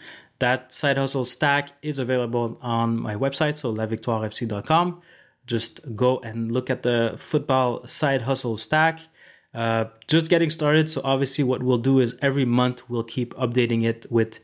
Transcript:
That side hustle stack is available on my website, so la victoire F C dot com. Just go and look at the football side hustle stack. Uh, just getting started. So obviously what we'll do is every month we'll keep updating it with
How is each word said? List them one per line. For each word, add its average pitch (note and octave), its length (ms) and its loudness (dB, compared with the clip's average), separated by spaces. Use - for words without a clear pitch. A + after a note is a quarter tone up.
That B2+ 320 0
side C#3 260 0
hustle C3+ 280 -2
stack C#3+ 460 0
is C#3+ 180 -6
available A#2+ 600 -2
on A#2 380 0
my A2+ 160 -4
website, C#3+ 420 -2
so B2+ 140 -4
la A2 140 -2
victoire A2 400 -2
F G#2+ 80 -6
C - 120 -4
dot G#2 200 -6
com. F3 360 0
Just A#2 500 -6
go B2+ 240 2
and A2+ 320 -6
look B2 180 -2
at B2 140 -4
the A#2 340 2
football C3 680 0
side C3+ 360 0
hustle A#2+ 360 -2
stack. D#3 420 2
Uh, A2+ 320 0
just D#3+ 220 2
getting E3 220 4
started. D#3 380 2
So D3 140 -6
obviously C3+ 400 0
what B2+ 200 0
we'll B2 160 4
do C3 200 4
is A#2+ 220 2
every C#3 240 2
month B2 420 2
we'll A#2 160 -2
keep A#2+ 300 -4
updating A#2+ 500 2
it A2+ 280 -2
with A2+ 320 0